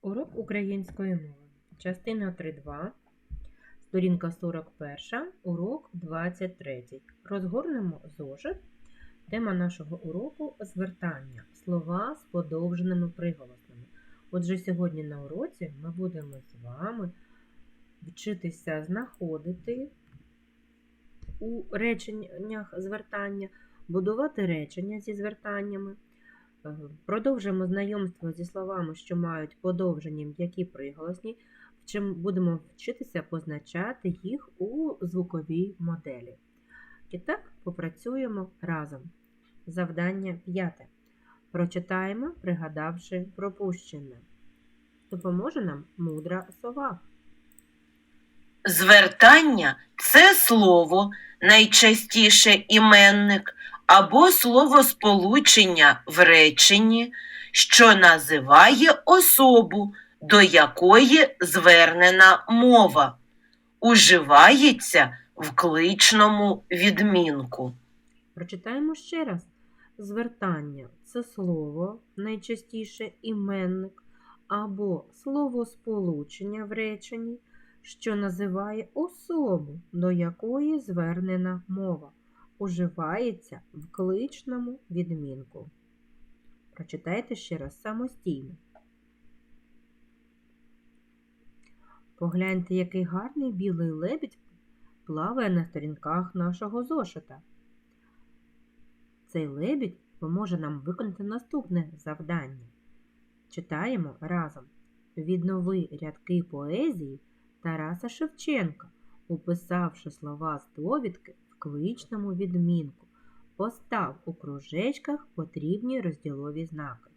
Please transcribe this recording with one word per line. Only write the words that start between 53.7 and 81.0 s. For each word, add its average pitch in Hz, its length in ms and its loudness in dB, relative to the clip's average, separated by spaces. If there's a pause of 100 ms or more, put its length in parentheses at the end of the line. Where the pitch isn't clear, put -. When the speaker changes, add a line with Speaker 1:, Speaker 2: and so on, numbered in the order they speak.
Speaker 2:
або 196 440 8
словосполучення 220 1800 4
в - 180 6
реченні, 202 880 4 (400)
що 226 440 6
називає 175 1080 6
особу, 240 880 6 (280)
до 196 200 6
якої 196 960 6
звернена 180 1080 8
мова. 214 720 6 (600)
Уживається 180 1400 6 (180)
в 156 180 -10
кличному 202 1160 2
відмінку. 170 1040 -2 (600)
Speaker 1:
Прочитаємо 233 600 -8
ще 320 300 -10
раз. 180 220 -10 (520)
Звертання — 185 880 -10 (160)
це 240 180 -12
слово, 175 800 -8 (160)
найчастіше 220 960 -12 (100)
іменник, 196 840 -8 (440)
або 202 560 -8 (100)
словосполучення 214 1500 -8
в 208 80 -14
реченні, 226 640 -10 (440)
що - 340 -10
називає 202 800 -8
особу, 226 840 -6 (120)
до 180 200 -4
якої 240 680 -4
звернена 180 880 -6